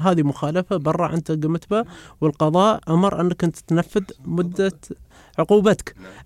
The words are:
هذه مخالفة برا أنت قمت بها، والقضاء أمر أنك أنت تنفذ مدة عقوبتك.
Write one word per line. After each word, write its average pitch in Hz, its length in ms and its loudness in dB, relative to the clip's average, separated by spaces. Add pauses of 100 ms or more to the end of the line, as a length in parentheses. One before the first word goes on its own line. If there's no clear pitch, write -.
هذه 170 220 2
مخالفة 156 540 -2
برا 160 380 -2
أنت 165 160 -4
قمت 156 400 -4
بها، 220 140 0 (360)
والقضاء 165 680 2
أمر 175 320 2
أنك 175 240 -2
أنت 165 120 0
تنفذ 170 480 -2 (200)
مدة 180 540 -2 (600)
عقوبتك. 208 560 2 (320)